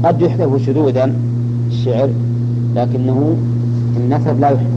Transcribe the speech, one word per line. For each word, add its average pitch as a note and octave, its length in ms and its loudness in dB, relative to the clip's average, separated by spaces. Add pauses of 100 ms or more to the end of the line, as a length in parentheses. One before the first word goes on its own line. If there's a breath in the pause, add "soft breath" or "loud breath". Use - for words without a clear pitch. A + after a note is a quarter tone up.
قد E3+ 180 2
يحذف C#3 440 2
شذوذا C3 480 2 (540)
الشعر، B2 420 0 (680)
لكنه B2+ 600 0 (580)
في - 100 0
النثر B2+ 300 0
لا C#3 160 2
يحذف. A#2+ 280 0